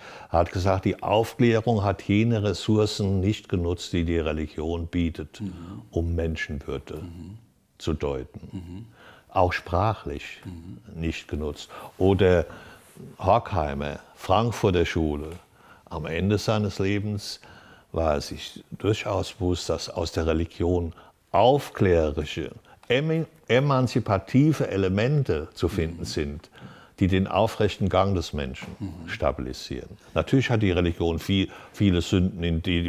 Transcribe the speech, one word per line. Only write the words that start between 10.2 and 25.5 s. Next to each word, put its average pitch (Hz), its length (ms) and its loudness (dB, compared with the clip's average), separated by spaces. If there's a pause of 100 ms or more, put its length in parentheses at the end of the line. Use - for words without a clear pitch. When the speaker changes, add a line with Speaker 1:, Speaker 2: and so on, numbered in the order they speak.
Speaker 2:
Mhm. 85 560 -14
Speaker 1:
nicht 82 260 -4
genutzt. 73 420 -8 (280)
Oder 92 480 6 (720)
Horkheimer, 76 840 0 (160)
Frankfurter 98 680 2
Schule, 78 440 -2 (560)
am 78 200 -8
Ende 90 320 0
seines 104 400 -2
Lebens 101 640 -4 (520)
war 80 220 2
er 71 80 -2
sich - 500 -12
durchaus 110 640 -2
bewusst, 90 360 -2
dass 80 200 -4
aus 85 220 -4
der 80 160 -2
Religion 85 680 0 (380)
aufklärerische, 85 1200 2 (380)
emen-, 156 360 0 (220)
emanzipative 127 1200 4
Elemente 98 840 2